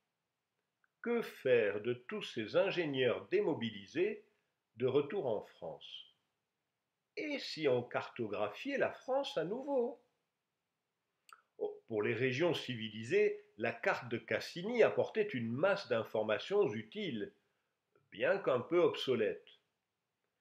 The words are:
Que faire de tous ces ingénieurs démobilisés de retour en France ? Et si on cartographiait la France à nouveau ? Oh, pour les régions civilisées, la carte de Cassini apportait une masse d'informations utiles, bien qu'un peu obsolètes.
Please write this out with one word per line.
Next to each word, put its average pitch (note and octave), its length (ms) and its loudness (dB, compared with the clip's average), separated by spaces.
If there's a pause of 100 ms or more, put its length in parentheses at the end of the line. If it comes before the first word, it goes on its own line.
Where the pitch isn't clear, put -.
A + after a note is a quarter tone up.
(1000)
Que A#3 220 0
faire G#2+ 580 2
de A#2+ 140 -2
tous G3+ 280 -8
ces A2 340 -4
ingénieurs C#3+ 720 2
démobilisés C#3+ 920 -2 (540)
de A#2+ 100 0
retour D3 400 0
en A2 160 0
France ? - 680 -14 (1040)
Et D4 220 -4
si - 300 -2
on B2 140 4
cartographiait A2 960 -4
la B2 120 2
France C4+ 480 -4
à D#3+ 60 2
nouveau ? C4 580 -2 (1600)
Oh, - 280 -6
pour G#2+ 160 0
les A2+ 120 0
régions C3 400 2
civilisées, A#2+ 880 -2 (120)
la A2+ 140 -2
carte C3+ 380 -2
de A2+ 100 -2
Cassini F3+ 640 0
apportait G3 460 2
une A#2 240 -4
masse F3 360 0
d'informations A2 840 2
utiles, A#2 600 -6 (800)
bien D3 280 2
qu'un C3+ 220 2
peu E3 180 2
obsolètes. A#2 680 2 (960)